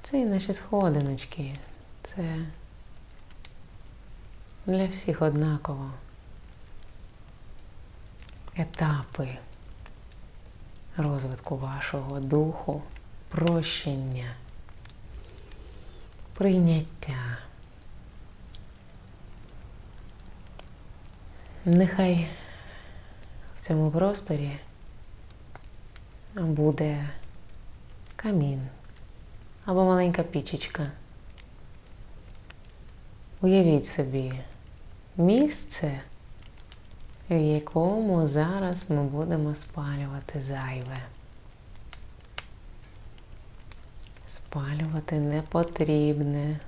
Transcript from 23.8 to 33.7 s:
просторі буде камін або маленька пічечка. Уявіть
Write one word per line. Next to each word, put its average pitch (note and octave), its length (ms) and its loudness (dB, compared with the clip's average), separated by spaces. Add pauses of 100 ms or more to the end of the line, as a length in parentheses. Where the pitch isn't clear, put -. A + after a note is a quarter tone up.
просторі D#3+ 640 2 (1800)
буде D3+ 720 4 (1080)
камін C#3+ 520 2 (960)
або F#3 200 6
маленька F3+ 380 8
пічечка. D#3+ 640 -2 (2500)
Уявіть F3+ 460 10